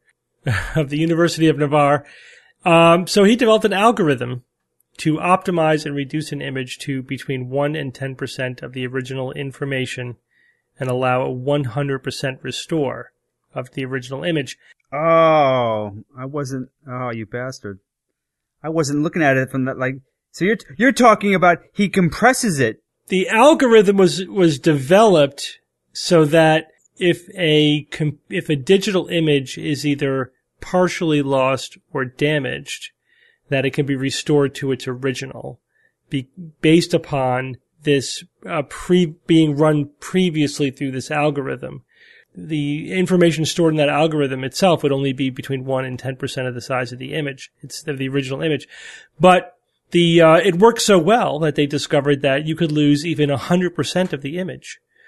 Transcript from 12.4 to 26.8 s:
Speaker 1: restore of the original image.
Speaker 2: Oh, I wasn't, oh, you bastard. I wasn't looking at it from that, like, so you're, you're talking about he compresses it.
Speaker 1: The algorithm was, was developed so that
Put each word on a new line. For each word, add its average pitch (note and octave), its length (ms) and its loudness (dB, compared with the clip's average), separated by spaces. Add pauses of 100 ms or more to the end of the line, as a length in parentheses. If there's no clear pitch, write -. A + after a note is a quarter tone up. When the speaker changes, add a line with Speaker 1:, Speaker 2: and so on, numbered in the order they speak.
Speaker 1:
restore B2+ 680 -6 (420)
of C3 180 -10
the C3+ 120 -8
original C3 400 -8
image. D#3 320 -4 (360)
Speaker 2:
Oh, C3+ 1040 2 (200)
I B2+ 100 -14
wasn't, C3+ 440 -8 (180)
oh, B2 220 -8
you A2+ 160 -8
bastard. B2 520 -12 (840)
I D3 60 -10
wasn't D3 340 0
looking E3 200 -2
at C3+ 140 4
it C3 140 -2
from C3 140 -4
that, C3 140 -6
like, B2+ 180 -4 (340)
so - 140 -6
you're, G#3 140 2 (180)
you're B3 160 4
talking G#3 420 4
about F3+ 240 4 (140)
he G3+ 160 0
compresses G3 720 0
it. A2 220 -2 (260)
Speaker 1:
The F#3 200 0
algorithm A3 680 6
was, F#3 300 2
was E3+ 320 2
developed D#3 1000 2 (340)
so E3 340 2
that D#3+ 420 4 (300)